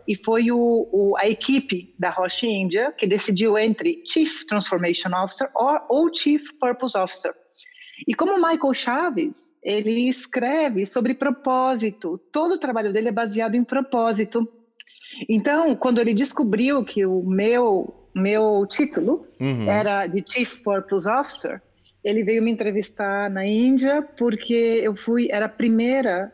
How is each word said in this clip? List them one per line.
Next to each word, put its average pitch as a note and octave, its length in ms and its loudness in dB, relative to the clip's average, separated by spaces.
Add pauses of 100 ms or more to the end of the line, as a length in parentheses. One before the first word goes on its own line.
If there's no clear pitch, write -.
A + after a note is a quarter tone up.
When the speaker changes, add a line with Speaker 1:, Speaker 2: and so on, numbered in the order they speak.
Speaker 1:
e G#3 80 0
foi A3+ 360 0
o, A#3+ 420 2
o, G3 240 2
a G3 100 2
equipe A3 720 -2
da F3 120 -2
Roche F#3 360 -2
Índia G3+ 460 0
que A3+ 140 -2
decidiu G#3 500 2
entre G#3+ 500 0
Chief - 380 0
Transformation F3+ 720 -2
Officer F#3+ 400 -2
ou, C#4 220 2 (100)
ou E4 260 2
Chief D4 280 2 (180)
Purpose B3 360 -2
Officer. F#3 360 -4 (720)
E A#3 80 0
como F#4 200 2
o - 20 2
Michael D#4+ 380 2
Chaves, B3 760 -2 (120)
ele G#3+ 460 0
escreve B3+ 760 -2
sobre B3 300 -2
propósito, B3+ 1040 -2 (100)
todo E4 220 0
o F#4 60 0
trabalho A3 340 -2
dele A3 160 0
é A3+ 40 -2
baseado A3 420 -2
em B3 100 2
propósito. A3+ 840 0 (800)
Então, C#4+ 480 2
quando A#3+ 280 2
ele A3+ 100 2
descobriu B3 720 0
que G3 220 -2
o F#3 160 0
meu, G3+ 800 0 (120)
meu G3+ 540 2
título C4+ 580 -2 (120)
Speaker 2:
Uhum. C3 300 -2
Speaker 1:
era G3+ 380 0
de F#3 200 -2
Chief - 360 -4
Purpose G3 440 -2
Officer, B3 540 -4 (420)
ele G#3+ 220 0
veio A3 180 2
me A3+ 80 2
entrevistar G3+ 800 -4
na F#3+ 140 -4
Índia C4 560 2 (160)
porque A#3 640 0
eu G#3+ 140 -2
fui, A#3+ 340 0
era G#3 140 0
a G#3+ 60 -4
primeira A3+ 840 0